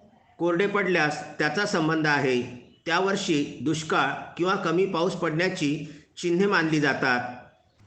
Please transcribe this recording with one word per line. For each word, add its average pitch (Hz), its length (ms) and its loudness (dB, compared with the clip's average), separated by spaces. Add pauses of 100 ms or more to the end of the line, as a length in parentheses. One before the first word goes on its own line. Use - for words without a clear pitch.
(380)
कोरडे 175 280 2
पडल्यास 185 560 0 (160)
त्याचा 165 280 0
संबंध 160 400 0
आहे. 135 340 2 (460)
त्या 165 120 0
वर्षी 185 460 0 (160)
दुष्काळ 151 500 0 (260)
किंवा 180 200 0
कमी 180 300 0
पाऊस 170 280 0
पडण्याची 165 580 -2 (440)
चिन्हे 175 300 2
मानली 160 340 2
जातात. 131 400 2 (680)